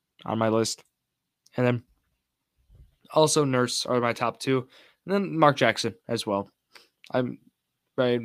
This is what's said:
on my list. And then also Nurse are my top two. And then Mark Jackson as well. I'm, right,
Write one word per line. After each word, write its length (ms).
on 120
my 100
list. 340
And 100
then 160
also 340
Nurse 420
are 140
my 120
top 260
two. 300
And 80
then 240
Mark 180
Jackson 380
as 180
well. 240
I'm, 280
right, 280